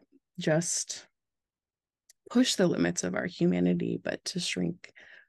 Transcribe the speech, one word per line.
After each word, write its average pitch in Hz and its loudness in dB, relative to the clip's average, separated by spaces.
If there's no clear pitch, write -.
just - -2
push 247 4
the 185 4
limits 175 2
of 180 -4
our - -2
humanity, - 0
but - -6
to - -6
shrink 175 -4